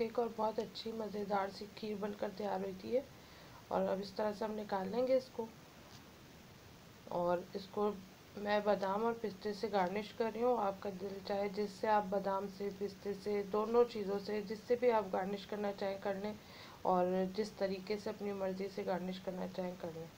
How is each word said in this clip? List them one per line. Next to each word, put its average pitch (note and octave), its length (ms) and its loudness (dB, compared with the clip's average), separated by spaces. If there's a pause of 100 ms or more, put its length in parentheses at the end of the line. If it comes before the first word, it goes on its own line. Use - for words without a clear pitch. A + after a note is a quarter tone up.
थिक A3+ 180 0
और A3+ 200 2
बहुत A3 200 2
अच्छी A3 340 -4
मज़ेदार G3+ 580 0
सी G3+ 160 -8 (120)
खीर G#3+ 180 -4
बनकर G#3 320 -2
तैयार F#3+ 320 0
हुई G3 140 -2
थी G#3+ 200 -2
है। C4+ 100 4 (680)
और F#3 100 4
अब F#3+ 180 2
इस G3+ 160 -8
तरह G#3+ 160 2
से G3+ 120 -4
हम G#3+ 100 -2
निकाल G#3 340 0
लेंगे B3+ 280 4
इसको। A#3+ 320 -2 (1600)
और F3 320 2 (120)
इसको G#3 380 0 (440)
मैं G#3 260 4
बादाम G3 400 4
और A#3 80 4
पिस्ते G#3+ 400 -4
से G#3 160 -2
गार्निश G3+ 500 2
कर A3+ 140 2
रही A3 100 -4
हूँ। B3 160 6
आपका G3+ 320 0
दिल G3 380 -6
चाहे G3+ 200 2
जिससे G3+ 400 0
आप G#3+ 160 6
बादाम G3 440 2
से, G3+ 220 -4
पिस्ते G3 440 -4
से, G3+ 280 0
दोनों G#3+ 420 6
चीज़ों G3+ 340 0
से G#3 240 -2
जिससे G#3+ 340 0
भी B3 140 6
आप G#3+ 220 4
गार्निश G3 320 0
करना G#3 280 -2
चाहें G3 280 -2
कर G3 160 0
लें, G#3 180 -4 (500)
और F#3 520 6
जिस G#3 220 0
तरीके F#3+ 380 0
से G#3 140 -2
अपनी G3+ 220 -4
मर्ज़ी F#3+ 360 -2
से G3 160 -6
गार्निश F#3 340 0
करना F#3 280 -4
चाहें F3+ 300 -4
कर F3 120 -6
लें। E3 280 -8